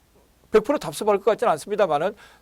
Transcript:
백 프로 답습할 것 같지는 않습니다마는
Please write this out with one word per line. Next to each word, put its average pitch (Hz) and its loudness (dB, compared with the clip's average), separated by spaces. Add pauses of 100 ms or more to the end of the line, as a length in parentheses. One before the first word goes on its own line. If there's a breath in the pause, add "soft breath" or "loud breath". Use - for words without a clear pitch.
(520)
백 214 4
프로 294 0
답습할 202 -2
것 190 -4
같지는 214 2
않습니다마는 180 -2 (260 soft breath)